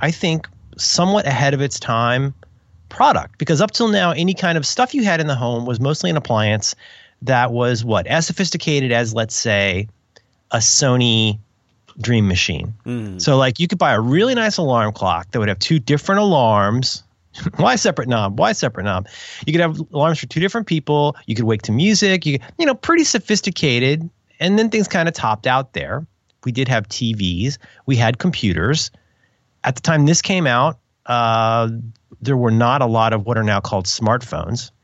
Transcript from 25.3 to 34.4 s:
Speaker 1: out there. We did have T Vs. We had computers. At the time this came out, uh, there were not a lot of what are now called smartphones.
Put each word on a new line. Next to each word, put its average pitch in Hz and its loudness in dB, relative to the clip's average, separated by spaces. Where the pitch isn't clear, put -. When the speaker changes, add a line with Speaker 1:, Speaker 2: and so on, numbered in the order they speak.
Speaker 1:
out 127 0
there. 104 -6
We 131 -2
did 131 -2
have 113 0
T 117 -4
Vs. 101 -2
We 135 2
had 117 2
computers. 117 -2
At 131 -2
the - -12
time 151 4
this 165 4
came 180 0
out, 131 2
uh, 113 2
there 135 0
were 123 2
not 120 4
a 127 2
lot 113 2
of 107 -2
what 117 -2
are 110 0
now 104 2
called 95 -4
smartphones. 120 -4